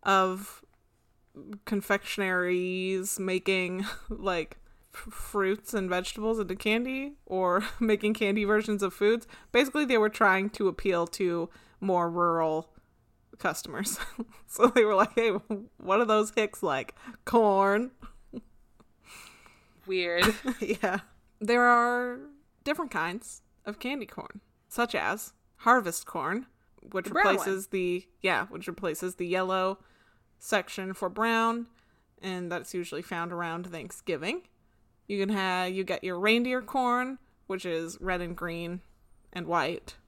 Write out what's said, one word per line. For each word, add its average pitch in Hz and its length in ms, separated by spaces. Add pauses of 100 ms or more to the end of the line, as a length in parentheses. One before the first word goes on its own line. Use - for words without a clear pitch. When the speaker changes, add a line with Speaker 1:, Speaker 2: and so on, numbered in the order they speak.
Speaker 1:
of 190 600 (1000)
confectionaries 185 1500
making, 185 680 (120)
<laughs> - 120
like, 185 480 (360)
f-, - 200
fruits 202 640
and 190 140
vegetables 214 500
into 185 160
candy, 262 580 (140)
or 185 440
<laughs> - 80
making 214 360
candy 208 300
versions 214 360
of 190 120
foods. 226 340 (240)
Basically, 285 340
they 254 140
were 214 100
trying 196 420
to 196 160
appeal 180 400
to 170 420 (300)
more 180 300
rural 165 600 (680)
customers. 160 640 (180)
<laughs> 233 100 (200)
So 226 200
they 247 180
were 214 80
like, 202 220
"Hey, 226 140 (480)
what 190 220
are 240 60
those 214 300
hicks 214 260
like? - 320 (320)
Corn?" 208 640 (2000)
Speaker 2:
Weird. 180 480 (140)
Speaker 1:
<laughs> 254 140
Yeah. 196 380 (400)
There 240 240
are 240 560 (440)
different 294 280
kinds 175 500 (240)
of 208 140
candy 254 260
corn, - 340 (300)
such 240 260
as 156 380 (240)
harvest 208 480
corn, 180 400 (460)
which 185 140
Speaker 2:
The 202 60
brown 370 140
one. 190 100
Speaker 1:
replaces 190 320
the, 180 380 (160)
yeah, 175 260
which - 200
replaces 180 480
the 180 120
yellow 185 520 (600)
section 190 540
for 190 160
brown, 226 580 (540)
and 180 300
that's - 220
usually 175 280
found 175 320
around 170 340
Thanksgiving. 175 760 (640)
You 202 120
can 196 160
have, 185 380
you 190 100
get 185 200
your 180 140
reindeer 240 440
corn, 247 560 (300)
which 190 180
is 165 340
red 180 220
and 175 160
green 170 420 (540)
and 175 140
white. 165 480 (120)